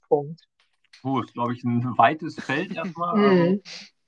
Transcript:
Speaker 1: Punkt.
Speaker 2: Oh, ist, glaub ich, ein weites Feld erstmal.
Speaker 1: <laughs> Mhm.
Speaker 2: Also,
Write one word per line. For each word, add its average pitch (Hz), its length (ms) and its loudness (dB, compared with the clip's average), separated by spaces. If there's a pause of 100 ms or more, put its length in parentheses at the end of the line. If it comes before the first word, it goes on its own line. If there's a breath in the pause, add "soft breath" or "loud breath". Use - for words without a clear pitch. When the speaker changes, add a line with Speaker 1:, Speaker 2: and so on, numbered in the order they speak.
Speaker 1:
Punkt. 147 400 -4 (560)
Speaker 2:
Oh, 131 160 -2
ist, - 120 -12
glaub 120 200 -4
ich, 120 100 -8
ein 120 340 -2
weites 139 380 2
Feld 170 400 -4
erstmal. 170 400 -6
Speaker 1:
<laughs> - 20 2
Mhm. 202 140 6
Speaker 2:
Also, 185 320 4 (460 loud breath)